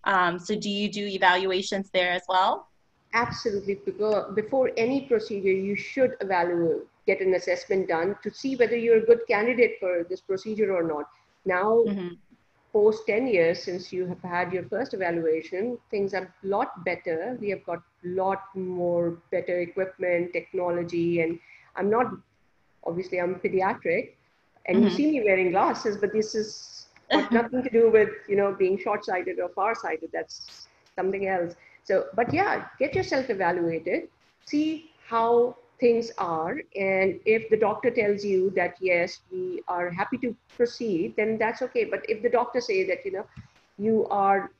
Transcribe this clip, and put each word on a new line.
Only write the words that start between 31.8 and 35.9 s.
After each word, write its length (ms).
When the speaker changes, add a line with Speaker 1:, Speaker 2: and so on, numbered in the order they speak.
Speaker 2:
So, 220
but 180
yeah, 320
get 160
yourself 340
evaluated, 800
see 460
how 480
things 380